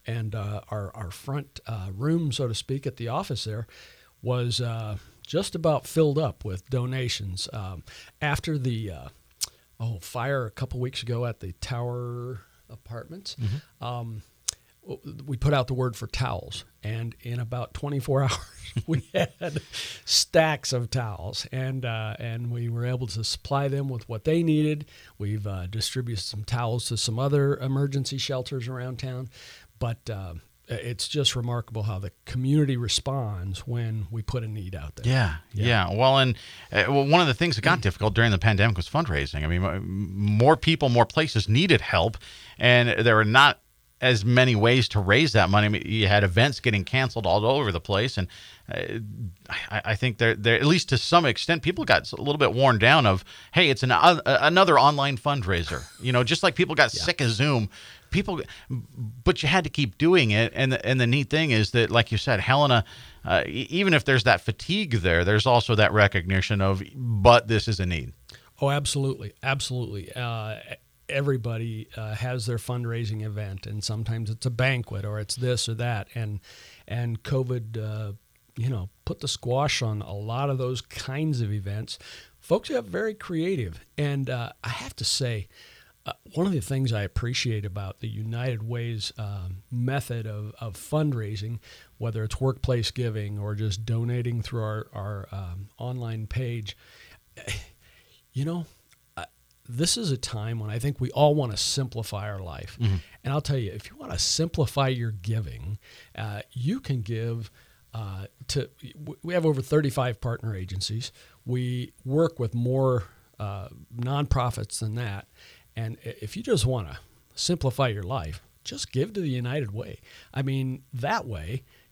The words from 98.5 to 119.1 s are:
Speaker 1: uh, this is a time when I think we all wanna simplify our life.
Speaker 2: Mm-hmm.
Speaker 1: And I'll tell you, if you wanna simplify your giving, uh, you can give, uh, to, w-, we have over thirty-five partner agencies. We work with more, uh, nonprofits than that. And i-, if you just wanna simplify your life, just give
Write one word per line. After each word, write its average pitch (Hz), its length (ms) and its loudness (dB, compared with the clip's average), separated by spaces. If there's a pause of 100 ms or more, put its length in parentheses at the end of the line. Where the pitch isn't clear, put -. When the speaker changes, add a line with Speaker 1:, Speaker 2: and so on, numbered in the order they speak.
Speaker 1:
uh, 85 80 -10 (440)
this 131 280 0
is 220 140 -2
a 131 60 0
time 113 420 -6
when 107 120 -6
I 110 80 -4
think 135 220 -2
we 127 100 -2
all 147 240 4
wanna 123 220 0
simplify 107 720 -4
our 98 100 -8
life. 87 400 -12
Speaker 2:
Mm-hmm. 104 160 4 (280)
Speaker 1:
And - 80 -4
I'll 147 80 0
tell 143 180 -2
you, 101 140 -4
if - 180 -14
you - 60 -20
wanna 269 220 -8
simplify 139 680 0
your 117 220 -2
giving, 104 680 -6 (380)
uh, 107 260 -8 (100)
you 156 280 -4
can 131 220 -4
give, 113 480 -6 (440)
uh, 98 320 -10 (220)
to, 135 200 -4 (300)
w-, 151 240 -14
we 170 120 -4
have 165 120 2
over 143 160 4
thirty-five 135 580 0
partner 113 340 -4
agencies. 95 560 -6 (360)
We 123 460 -4 (120)
work 156 340 2
with 117 160 -2
more, 127 500 2 (340)
uh, 101 300 -8 (280)
nonprofits 123 840 -2
than 110 160 -4
that. 107 300 -8 (500)
And 110 280 -8
i-, - 160 -10
if - 160 -10
you 220 60 -8
just 165 240 2
wanna 110 320 -4 (360)
simplify 135 540 0
your 104 140 -4
life, 87 400 -6 (220)
just - 280 -10
give 226 220 -2